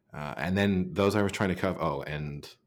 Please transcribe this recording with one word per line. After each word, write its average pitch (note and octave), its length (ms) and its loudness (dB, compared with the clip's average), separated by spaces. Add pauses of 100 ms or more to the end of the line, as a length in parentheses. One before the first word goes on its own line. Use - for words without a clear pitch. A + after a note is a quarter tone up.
(140)
Uh, C#2+ 220 -8
and F2+ 200 0
then F#2+ 360 2
those G2 240 4
I G#2 60 4
was G2 100 2
trying G2+ 160 0
to F2+ 80 2
cover. F#2 260 -2
Oh, D2 200 -2
and D2 440 -8 (200)